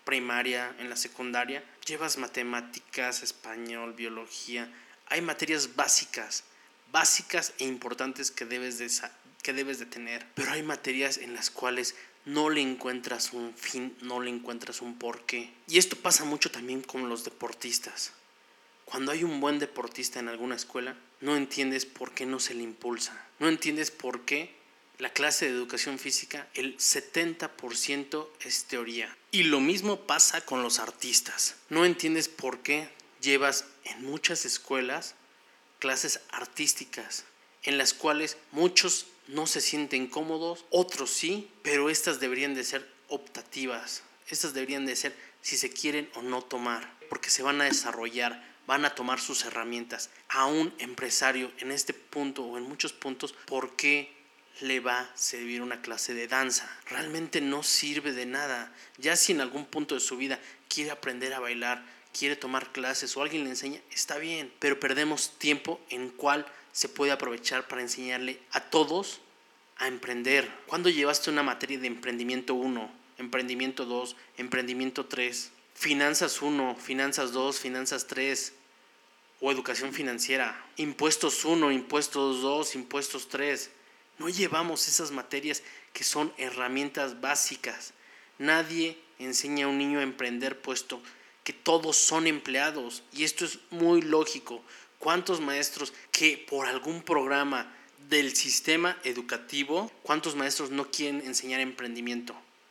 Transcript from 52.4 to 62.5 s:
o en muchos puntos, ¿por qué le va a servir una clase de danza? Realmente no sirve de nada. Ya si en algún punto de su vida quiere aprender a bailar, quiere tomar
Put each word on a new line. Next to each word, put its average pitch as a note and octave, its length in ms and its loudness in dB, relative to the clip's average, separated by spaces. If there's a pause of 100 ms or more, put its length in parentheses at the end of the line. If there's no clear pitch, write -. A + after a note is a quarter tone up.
o A#2+ 140 -6
en B2 60 -6
muchos C#3+ 280 -4
puntos, C3+ 400 -6 (140)
¿por C3 300 -4
qué C#3+ 440 0 (400)
le C3 200 0
va B2 200 0
a B2 160 -10
servir A#2+ 460 -4
una A#2+ 180 -6
clase A#2 320 -6
de A#2 160 -4
danza? C3 420 2 (200)
Realmente D#3+ 500 -2
no C#3 220 0
sirve D3 500 2
de B2 140 -4
nada. B2+ 480 -4 (240)
Ya D#3 180 2
si F#3+ 160 6
en D3+ 80 4
algún C3+ 240 -2
punto D3+ 300 -4
de B2+ 80 0
su B2+ 160 -2
vida C3 200 -2 (300)
quiere D3+ 220 -4
aprender C3 420 -4
a C3 60 -4
bailar, A#2+ 440 -2 (300)
quiere C#3+ 240 0
tomar C3 340 -4